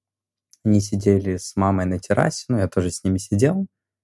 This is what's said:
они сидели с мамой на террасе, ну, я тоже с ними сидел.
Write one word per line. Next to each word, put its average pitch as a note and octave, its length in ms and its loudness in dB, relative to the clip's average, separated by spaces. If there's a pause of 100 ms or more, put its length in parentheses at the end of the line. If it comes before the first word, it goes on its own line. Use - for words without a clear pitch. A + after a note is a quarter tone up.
(640)
они G#2 160 4
сидели G2 560 0
с - 200 -12
мамой F#2+ 300 0
на F2+ 120 -2
террасе, - 500 -2
ну, B2 100 0
я F#2+ 100 0
тоже F2+ 220 -2
с - 140 -12
ними F#2+ 140 0
сидел. D#3+ 480 0 (360)